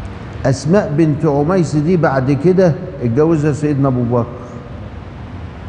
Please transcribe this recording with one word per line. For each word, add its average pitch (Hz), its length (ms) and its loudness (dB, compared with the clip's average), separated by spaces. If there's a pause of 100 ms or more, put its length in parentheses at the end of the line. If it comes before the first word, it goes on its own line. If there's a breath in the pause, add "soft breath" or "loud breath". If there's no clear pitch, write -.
(460)
أسماء 151 500 2
بنت 156 300 2
عميس 147 500 2
دي 160 200 2
بعد 135 360 2
كده 175 420 4 (280)
اتجوزها 147 500 2
سيدنا 139 360 2
أبو 123 140 2
بكر، 117 240 0 (1400 loud breath)